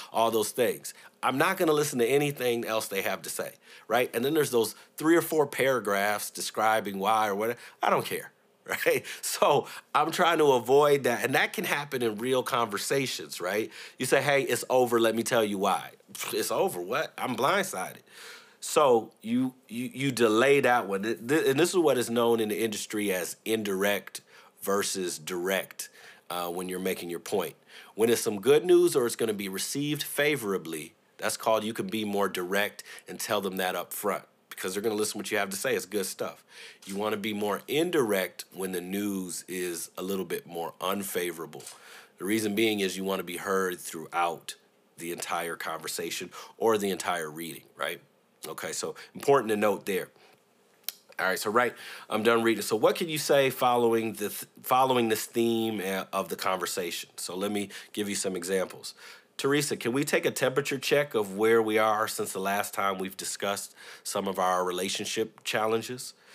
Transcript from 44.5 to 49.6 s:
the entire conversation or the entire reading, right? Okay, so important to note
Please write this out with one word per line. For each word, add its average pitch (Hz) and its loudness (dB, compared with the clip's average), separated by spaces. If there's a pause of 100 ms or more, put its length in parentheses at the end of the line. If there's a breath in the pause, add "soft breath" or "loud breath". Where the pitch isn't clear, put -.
the 85 -8
entire 85 -6
conversation 82 -8 (260 loud breath)
or 110 4
the 98 0
entire 87 -4
reading, 78 -10 (140)
right? 80 -6 (480)
Okay, 80 -8
so 82 -6 (180 loud breath)
important 117 2
to 107 2
note 101 0